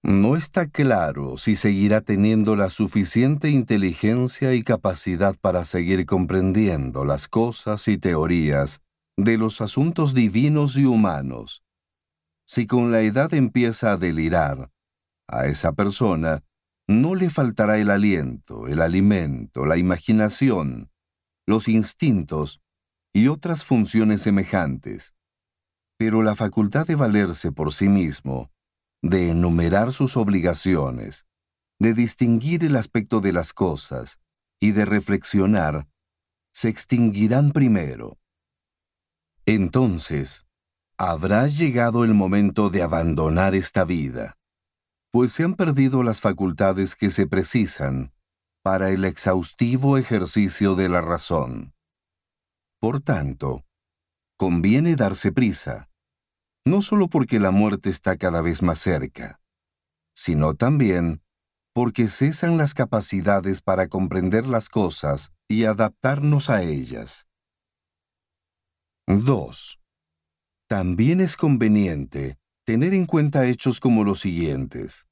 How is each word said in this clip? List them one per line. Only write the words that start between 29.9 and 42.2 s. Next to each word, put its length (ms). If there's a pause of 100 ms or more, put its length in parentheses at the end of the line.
sus 240
obligaciones, 1080 (520)
de 160
distinguir 680
el 120
aspecto 440
de 120
las 200
cosas 640 (420)
y 120
de 120
reflexionar, 1000 (680)
se 160
extinguirán 840
primero. 640 (1300)
Entonces, 1000 (500)
habrá 520
llegado 560
el 100
momento 560